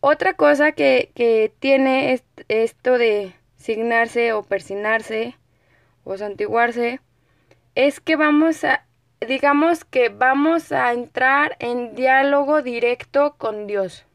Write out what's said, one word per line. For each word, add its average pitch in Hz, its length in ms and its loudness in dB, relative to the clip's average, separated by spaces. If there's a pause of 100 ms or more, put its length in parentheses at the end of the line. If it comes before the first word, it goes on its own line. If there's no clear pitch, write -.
Otra 311 340 0
cosa 294 380 2
que, 269 420 0
que 220 440 2
tiene 269 540 2
est-, - 360 -8
esto 233 500 -2
de 208 340 -2 (240)
signarse 226 760 -2
o 214 80 -4
persignarse 220 960 -6 (680)
o 190 140 -10
santiguarse 233 800 -2 (760)
es 277 260 0
que 320 160 -2
vamos 302 480 2
a, - 200 -2 (420)
digamos 285 600 0
que 240 240 0
vamos 277 640 0
a 254 200 0
entrar 254 680 0
en 240 360 -6
diálogo 277 680 2
directo 247 800 -2
con 214 280 -8
Dios. 196 480 -6